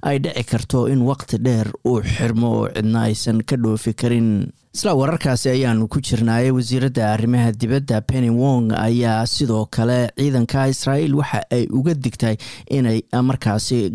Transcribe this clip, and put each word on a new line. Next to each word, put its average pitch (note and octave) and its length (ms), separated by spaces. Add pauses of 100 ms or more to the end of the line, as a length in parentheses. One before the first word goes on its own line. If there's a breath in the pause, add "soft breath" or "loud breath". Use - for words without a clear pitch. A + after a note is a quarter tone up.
ay C#3 160
dhici C3 240
karto A#2+ 480
in B2+ 160
waqti C3+ 320
dheer A2 320 (160)
uu A#2 160
xirmo A2+ 560
oo A2 160
cidna A2 320
aysan A2 320
ka B2 160
dhoofi A2 400
karin. A2+ 560 (200)
Isla G3 240
wararkaasi C#3 560
ayaanu A#2 400
ku - 80
jirnaaye. A#2 560
Wasiiradda B2 560
arrimaha A#2 400
dibadda A#2+ 560
Penny B2+ 240
Wong B2 400
ayaa A#2 560
sidoo A2+ 400
kale A#2+ 480
ciidanka C3+ 560
Israa'iil C#3+ 480
waxa A#2 320
ay A#2+ 160
uga C3+ 260
digtay A#2+ 460 (320 loud breath)
inay A#2 400
markaasi A#2+ 840